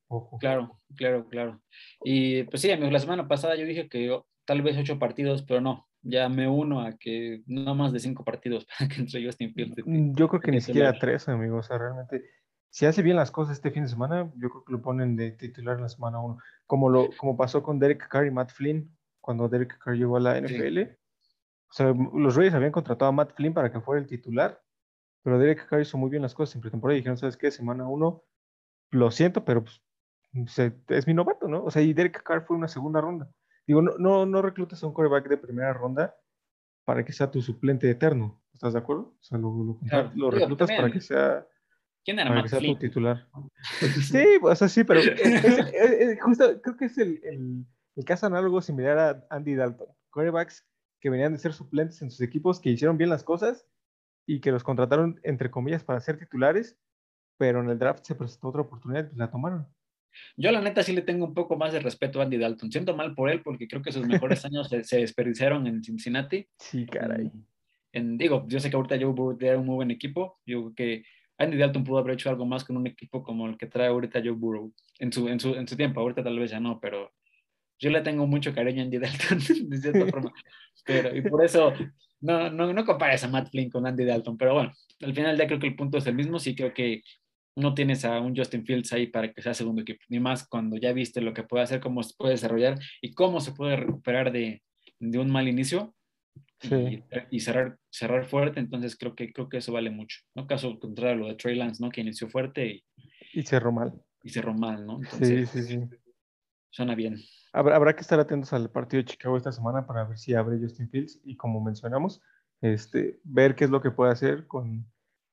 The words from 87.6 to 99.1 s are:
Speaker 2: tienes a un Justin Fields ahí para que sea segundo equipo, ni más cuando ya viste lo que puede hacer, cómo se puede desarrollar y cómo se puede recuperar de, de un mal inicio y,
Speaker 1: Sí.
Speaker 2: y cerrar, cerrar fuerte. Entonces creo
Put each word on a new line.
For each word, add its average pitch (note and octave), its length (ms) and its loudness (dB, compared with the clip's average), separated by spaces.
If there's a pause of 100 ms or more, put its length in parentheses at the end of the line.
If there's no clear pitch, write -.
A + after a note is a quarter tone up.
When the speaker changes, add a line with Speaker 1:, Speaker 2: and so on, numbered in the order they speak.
Speaker 2:
tienes C#3 320 0
a A#2 140 0
un B2 160 -4
Justin B2 300 -4
Fields B2 280 -4
ahí A#2+ 140 -2
para A2+ 260 -4
que - 80 -20
sea A#2+ 120 -4
segundo A2+ 280 -4
equipo, A2 280 -12
ni A#2+ 100 -4
más B2+ 280 -2
cuando A2 300 -4
ya B2 160 0
viste B2 280 -4
lo A2+ 120 -4
que A2+ 100 -8
puede B2 200 -2
hacer, B2+ 160 -4
cómo B2+ 240 -6
se - 140 -12
puede C3 160 0
desarrollar A#2 460 0 (220)
y - 120 -12
cómo F3 280 2
se C#3 100 -8
puede C#3+ 240 -2
recuperar B2+ 560 -2
de, A2+ 320 -4 (360)
de A#2 200 -4
un C3+ 120 0
mal C3 160 2
inicio C#3 460 -2 (680)
y, B3 80 -12
Speaker 1:
Sí. B2 340 0 (280)
Speaker 2:
y A#2+ 80 -2
cerrar, A#2+ 380 -2 (140)
cerrar B2 340 -2
fuerte. C#3+ 340 0
Entonces B2 380 -6
creo A#2+ 180 -8